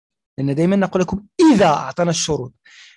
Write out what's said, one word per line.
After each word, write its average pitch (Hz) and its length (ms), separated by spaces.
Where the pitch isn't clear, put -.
لأن 139 180
دائما 170 200
نقول 190 260
لكم 185 240
إذا 196 120
أعطانا 156 440
الشروط، 147 440